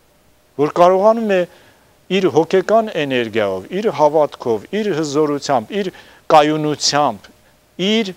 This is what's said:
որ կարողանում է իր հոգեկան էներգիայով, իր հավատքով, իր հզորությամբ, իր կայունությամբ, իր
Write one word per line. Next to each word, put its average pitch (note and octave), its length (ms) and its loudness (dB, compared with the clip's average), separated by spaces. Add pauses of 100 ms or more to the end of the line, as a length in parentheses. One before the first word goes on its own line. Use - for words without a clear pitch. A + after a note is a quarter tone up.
(600)
որ D3 160 0
կարողանում G3 580 4
է F#3 60 2 (760)
իր F#3+ 200 2
հոգեկան G3+ 560 2 (100)
էներգիայով, A2 640 -2 (140)
իր G#3+ 180 -2
հավատքով, D3 680 0 (100)
իր G#3 220 -2
հզորությամբ, D3 800 -2
իր F#3+ 100 -6 (400)
կայունությամբ, D3+ 960 0 (500)
իր G#3 380 -2